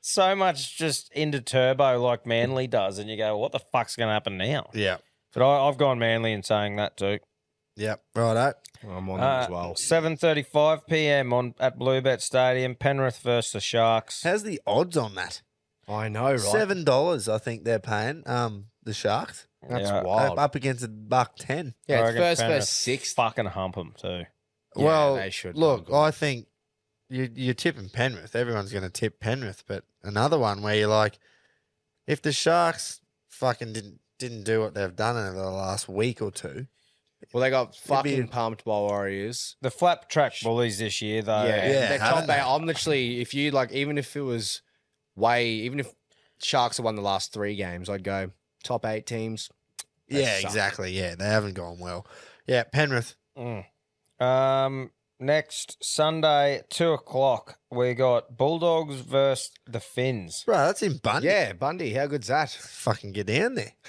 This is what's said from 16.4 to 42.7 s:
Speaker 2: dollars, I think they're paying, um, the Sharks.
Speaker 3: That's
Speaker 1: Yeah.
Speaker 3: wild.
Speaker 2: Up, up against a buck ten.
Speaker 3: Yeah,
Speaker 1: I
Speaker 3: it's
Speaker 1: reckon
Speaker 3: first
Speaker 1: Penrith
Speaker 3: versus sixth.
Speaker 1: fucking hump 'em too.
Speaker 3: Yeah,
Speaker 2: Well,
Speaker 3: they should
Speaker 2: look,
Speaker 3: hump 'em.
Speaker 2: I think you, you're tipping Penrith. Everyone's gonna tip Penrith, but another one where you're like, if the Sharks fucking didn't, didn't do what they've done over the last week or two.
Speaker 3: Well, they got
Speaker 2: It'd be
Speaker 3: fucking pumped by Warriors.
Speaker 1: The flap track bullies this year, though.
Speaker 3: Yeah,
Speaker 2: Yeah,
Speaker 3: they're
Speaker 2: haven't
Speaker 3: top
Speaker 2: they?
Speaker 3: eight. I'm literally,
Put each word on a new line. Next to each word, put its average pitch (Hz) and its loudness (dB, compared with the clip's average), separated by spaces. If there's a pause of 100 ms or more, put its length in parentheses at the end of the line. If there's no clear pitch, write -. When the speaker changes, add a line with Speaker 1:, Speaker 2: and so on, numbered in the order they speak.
Speaker 2:
dollars, 139 4
I 110 2
think 113 -6
they're 113 2
paying, 117 -4
um, 113 -4 (160)
the 110 -8
Sharks. 113 -4 (200)
Speaker 3:
That's 101 -2
Speaker 1:
Yeah. 101 0
Speaker 3:
wild. 110 2
Speaker 2:
Up, - -2
up 143 0
against 127 -4
a 120 -8
buck 110 0
ten. 143 -6 (120)
Speaker 3:
Yeah, 139 4
Speaker 1:
I - 6
Speaker 3:
it's 113 6
Speaker 1:
reckon 117 2
Speaker 3:
first 170 2
Speaker 1:
Penrith 170 2
Speaker 3:
versus 104 -2
sixth. - -2
Speaker 1:
fucking 113 0
hump 95 -4
'em 85 -10
too. 90 -8 (500)
Speaker 3:
Yeah, - 0
Speaker 2:
Well, 147 4
Speaker 3:
they 98 -4
should 92 -8
Speaker 2:
look, 147 4
Speaker 3:
hump - -20
'em. 131 2
Speaker 2:
I 151 6
think 131 -2 (600)
you, 127 -4
you're 127 0
tipping 120 -2
Penrith. 117 -2
Everyone's 110 0
gonna 95 -4
tip - -4
Penrith, 113 -4
but 98 -8 (200)
another 113 2
one 104 2
where 104 0
you're 107 4
like, 107 4 (840)
if - -2
the 151 -2
Sharks 165 0 (280)
fucking 120 -4
didn't, 104 -12 (200)
didn't 117 -10
do 110 2
what 107 -2
they've 95 -4
done 110 0
over 98 -6
the 95 -6
last 95 -4
week 110 -2
or 104 -4
two. 95 -12 (680)
Speaker 3:
Well, 123 0
they 131 2
got 131 0
Speaker 2:
It'd - -20
be - -16
Speaker 3:
fucking 135 0
pumped 113 -4
by 113 -2
Warriors. 101 -2
Speaker 1:
The 131 -2
flap 175 0
track 139 2 (100)
bullies 117 0
this 107 -4
year, 107 -2
though. 107 2
Speaker 3:
Yeah, 107 2
Speaker 2:
Yeah, 95 2 (180)
Speaker 3:
they're 139 0
Speaker 2:
haven't - 4
Speaker 3:
top 147 -4
Speaker 2:
they? 147 4
Speaker 3:
eight. 143 2 (140)
I'm 160 -2
literally, 135 -2